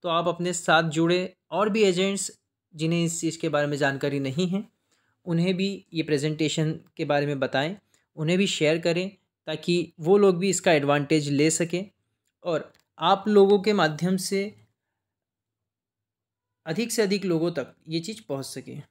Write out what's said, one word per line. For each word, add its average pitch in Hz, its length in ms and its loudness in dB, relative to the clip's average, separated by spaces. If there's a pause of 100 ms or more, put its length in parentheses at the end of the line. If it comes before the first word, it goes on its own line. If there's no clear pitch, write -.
तो 180 60 -6
आप 170 180 0
अपने 175 260 -2
साथ 165 360 2
जुड़े 170 460 0 (160)
और 190 180 0
भी 214 140 2
एजेंट्स 190 480 0 (420)
जिन्हें 165 300 0
इस 165 180 -2
चीज़ 160 180 -4
के 165 100 -2
बारे 147 180 0
में 147 100 -2
जानकारी 139 420 -2
नहीं 139 280 -2
है, 196 160 -4 (640)
उन्हें 175 320 0
भी 196 360 -4
ये 156 100 -2
प्रेजेंटेशन 151 680 -2 (260)
के 160 80 -4
बारे 143 200 0
में 143 140 -4
बताएं, 139 360 -2 (420)
उन्हें 160 200 0
भी 196 100 2
शेयर 160 320 0
करें, 175 300 -2 (380)
ताकि 165 520 -2
वो 175 180 4
लोग 196 200 4
भी 190 120 0
इसका 185 220 2
एडवांटेज 143 580 2
ले 143 220 2
सकें 175 320 -4 (600)
और 160 260 -4 (280)
आप 190 280 2
लोगों 202 320 6
के 214 140 0
माध्यम 170 440 0
से 196 240 -4 (2250)
अधिक 208 260 -4
से 233 100 -2
अधिक 196 240 0
लोगों 170 260 0
तक 139 240 -8 (140)
ये 160 100 -4
चीज़ 208 300 -12
पहुंच 135 160 -6
सके। 127 320 -14 (140)